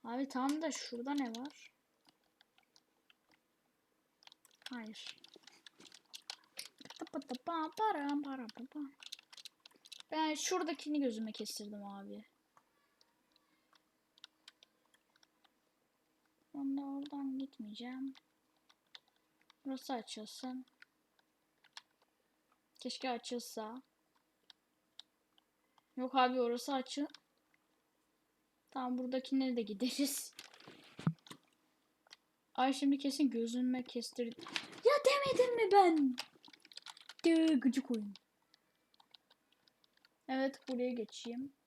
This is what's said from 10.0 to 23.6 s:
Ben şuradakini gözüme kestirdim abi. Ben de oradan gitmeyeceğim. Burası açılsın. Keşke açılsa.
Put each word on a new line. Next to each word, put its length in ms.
Ben 240
şuradakini 640
gözüme 320
kestirdim 540
abi. 400
Ben 240
de 40
oradan 560
gitmeyeceğim. 800
Burası 280
açılsın. 720
Keşke 300
açılsa. 720